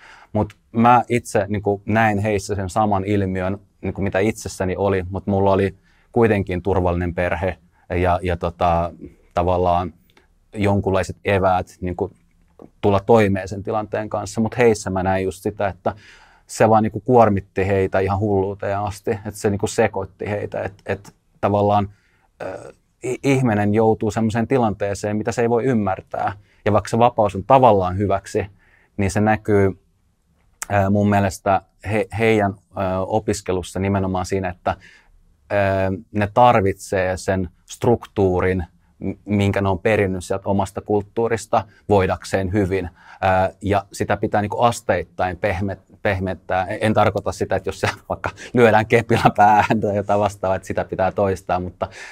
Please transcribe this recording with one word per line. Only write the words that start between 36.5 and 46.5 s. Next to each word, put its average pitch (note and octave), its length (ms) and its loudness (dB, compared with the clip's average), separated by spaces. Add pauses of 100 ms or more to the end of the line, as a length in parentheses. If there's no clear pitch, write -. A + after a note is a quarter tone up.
sen F#2+ 320 -2 (160)
struktuurin, F#2 1000 0 (360)
m-, F#2+ 120 -6 (140)
minkä G2+ 360 0
ne G2 80 0
on F#2 100 0
perinnyt G2+ 440 0
sieltä F#2+ 260 -6
omasta G2 320 -2
kulttuurista A2+ 840 -2 (260)
voidakseen F#2+ 640 0
hyvin. F#2+ 360 0 (240)
Ö, F#2 480 0
ja G2 300 0
sitä - 260 -2
pitää G#2+ 240 -2
niinku G#2 200 -4
asteittain F#2 760 -2
pehme-, G2 400 -4 (240)
pehmettää. F#2 640 -4